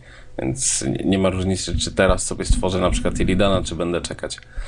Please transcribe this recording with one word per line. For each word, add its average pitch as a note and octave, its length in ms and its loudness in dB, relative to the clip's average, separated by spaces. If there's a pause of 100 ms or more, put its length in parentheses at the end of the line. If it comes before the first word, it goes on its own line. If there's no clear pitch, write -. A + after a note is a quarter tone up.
(420)
Więc - 400 -2
nie, - 220 -2
nie F#2+ 140 4
ma F#2+ 120 4
różnicy, F#2 480 -2
czy - 140 -2
teraz F#2 340 4
sobie F#2 180 -4
stworzę F#2 360 2
na F2+ 100 2
przykład - 300 0
Illidana, F#2+ 420 2
czy E2 120 -6
będę E2+ 260 -2
czekać, - 360 -8 (320)